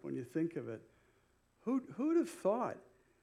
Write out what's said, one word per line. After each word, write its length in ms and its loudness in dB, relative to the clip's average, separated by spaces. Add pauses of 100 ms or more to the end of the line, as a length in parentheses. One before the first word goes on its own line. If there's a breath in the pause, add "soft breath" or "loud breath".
when 140 -4
you 80 -4
think 320 0
of 140 -4
it. 120 -6 (800 soft breath)
Who'd, 220 0 (140)
who'd 200 2
have 120 4
thought 480 0 (460 soft breath)